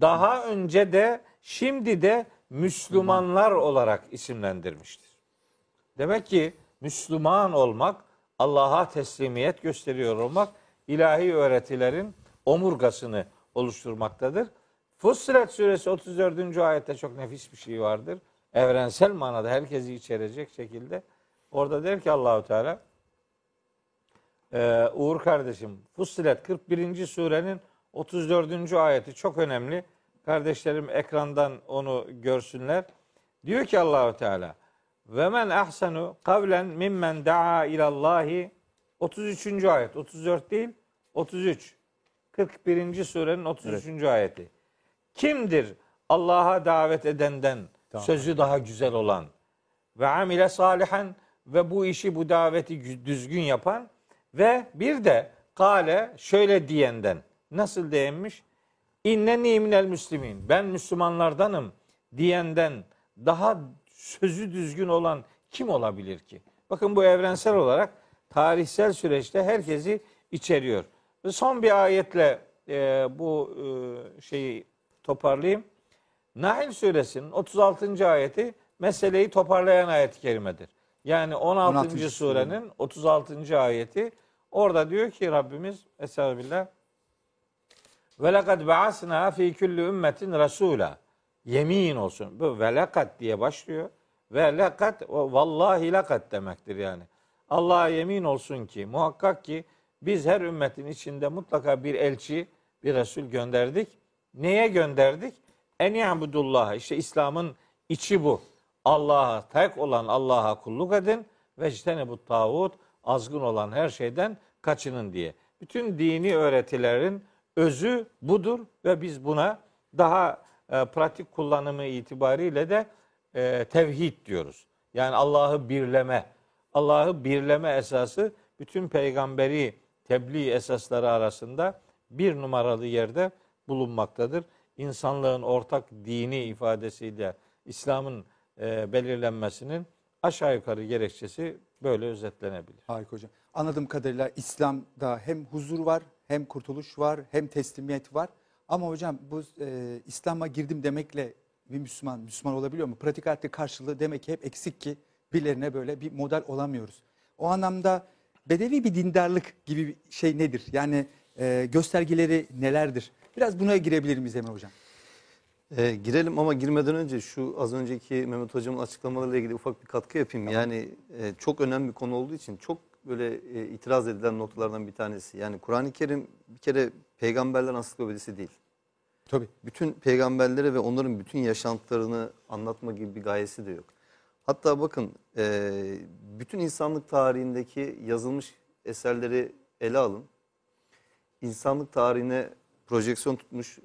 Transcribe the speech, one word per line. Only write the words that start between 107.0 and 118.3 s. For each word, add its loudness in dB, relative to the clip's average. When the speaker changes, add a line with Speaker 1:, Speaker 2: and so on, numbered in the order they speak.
Speaker 1:
içi 0
bu. 2
Allah'a, 4
tek 2
olan 0
Allah'a 2
kulluk -4
edin. 0
"Ve -4
bu -12
tağut, 0
azgın -2
olan -2
her 0
şeyden -4
kaçının." -4
diye. -6
Bütün -6
dini 2
öğretilerin 2
özü 2
budur 0